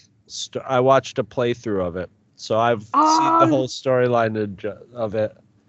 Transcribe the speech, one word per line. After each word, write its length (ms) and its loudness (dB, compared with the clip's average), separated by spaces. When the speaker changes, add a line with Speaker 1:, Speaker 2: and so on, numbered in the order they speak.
Speaker 1:
st-, 400 -12
I 140 0
watched 380 2
a 60 -2
playthrough 640 -4
of 100 -8
it, 140 -8
so 220 -2
I've 240 0
seen 100 -16
the 520 2
Speaker 2:
Oh. 40 4
Speaker 1:
whole 200 0
storyline 720 0
of, 420 -8
of 220 -6
it. 200 -2